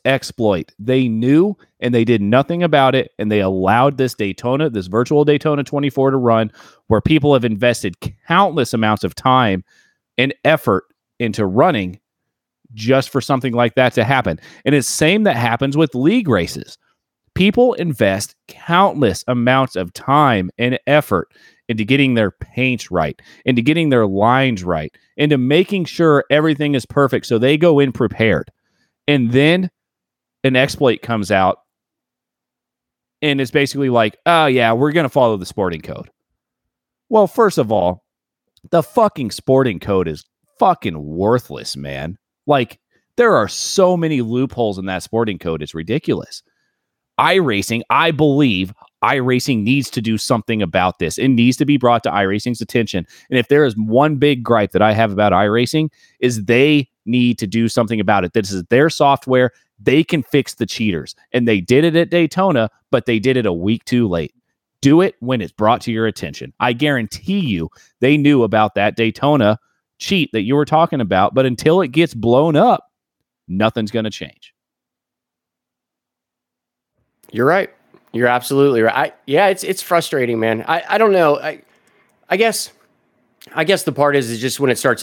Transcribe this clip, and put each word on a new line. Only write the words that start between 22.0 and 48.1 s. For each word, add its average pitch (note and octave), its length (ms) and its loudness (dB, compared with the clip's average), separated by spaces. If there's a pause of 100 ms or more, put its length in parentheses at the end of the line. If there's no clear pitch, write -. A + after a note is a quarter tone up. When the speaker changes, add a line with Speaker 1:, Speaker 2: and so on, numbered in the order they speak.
Speaker 1:
their G#2+ 160 2
paints - 600 -6
right, D#2+ 300 -2 (240)
into B2 160 0
getting D#3 300 0
their A#2 160 4
lines A2 580 0
right, D#2+ 320 -6 (220)
into D3 180 2
making D#3+ 480 0
sure D3+ 460 2
everything D3 440 0
is B2+ 120 -2
perfect C3+ 400 0
so A#2 120 0
they C3+ 200 2
go D#3+ 200 4
in C#3 140 2
prepared. G#2 580 -2 (560)
And B2+ 260 0
then E3 380 2 (720)
an C3 140 0
exploit C3 460 0
comes G#2 280 -4
out, F#2+ 280 2 (1600)
and D3 180 0
it's C3 120 -2
basically C#3 400 0
like, A#2 340 2
"Oh, D#3+ 220 4
yeah, A#2+ 260 2
we're C#3 200 0
gonna D#3 180 0
follow A#2+ 260 2
the F2+ 100 -10
sporting F2 360 -6
code." - 280 -16 (1000)
Well, G#3+ 160 4
first G#3 320 0
of A2+ 120 -2
all, F2+ 320 -2 (680)
the E3+ 120 2
fucking E3+ 480 -2
sporting B2+ 480 0
code F#2 300 -2
is D#2 160 -10 (340)
fucking F2+ 460 -2
worthless, E2 720 -4
man. C#2+ 400 -10 (300)
Like, C3+ 340 -2 (360)
there A3+ 200 4
are G#2+ 100 2
so - 480 0
many D#3 280 -2
loopholes A#2 560 -4
in F#2+ 80 -10
that F#2 160 -6
sporting A2 360 -4
code. D#2+ 240 -6
It's D2+ 120 -12
ridiculous. G2 680 -6 (760)
iRacing, B2+ 720 0
I D3+ 220 2